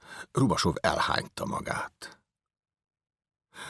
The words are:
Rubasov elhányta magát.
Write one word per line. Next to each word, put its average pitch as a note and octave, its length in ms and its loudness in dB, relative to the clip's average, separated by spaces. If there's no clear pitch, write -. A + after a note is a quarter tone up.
Rubasov - 500 4
elhányta - 640 0
magát. - 720 -6